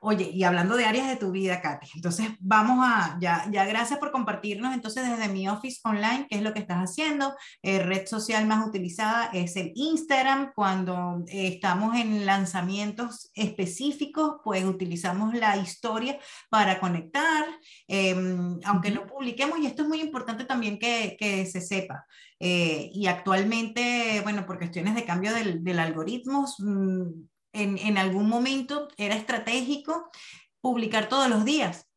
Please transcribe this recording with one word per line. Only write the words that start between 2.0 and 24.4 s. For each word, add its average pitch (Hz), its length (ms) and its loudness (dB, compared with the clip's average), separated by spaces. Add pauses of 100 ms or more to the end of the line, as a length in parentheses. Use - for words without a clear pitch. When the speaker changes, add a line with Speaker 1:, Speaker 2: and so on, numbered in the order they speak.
Speaker 1:
vamos 214 460 6
a, 190 340 2
ya, 175 300 0
ya 196 160 4
gracias 233 320 0
por 285 140 -4
compartirnos 214 640 -2
entonces 240 320 -4
desde 220 240 -2
Mi 190 180 -2
Office 214 360 -6
Online, 226 440 0
qué 214 80 -4
es 202 60 -2
lo 214 120 -2
que 214 60 -4
estás 180 180 -2
haciendo. 277 560 -2 (280)
Eh, 190 200 2
red 190 240 0
social 220 400 0
más 220 200 4
utilizada 214 680 -2
es 175 240 -2
el 175 180 -4
Instagram. 269 800 2
Cuando, 180 760 0
eh, 190 200 -2
estamos 190 480 0
en 214 280 2
lanzamientos 196 1080 -2
específicos, 285 1080 -2
pues 190 220 0
utilizamos 185 680 -2
la 214 240 4
historia 226 600 -4 (300)
para 185 320 4
conectar, 277 640 2 (420)
em, 185 760 0
aunque 196 260 2
Speaker 2:
Ujú. 240 100 0
Speaker 1:
no - 60 -12
publiquemos, 269 520 -2
y 302 80 2
esto 302 160 -2
es 294 60 2
muy 311 120 0
importante 233 440 -4
también 220 340 -2
que, 226 400 0
que 196 280 0
se 185 140 -6
sepa. 180 460 -6 (320)
Eh, 170 540 2
y 196 140 -2
actualmente, 220 1160 0
bueno, 202 240 -4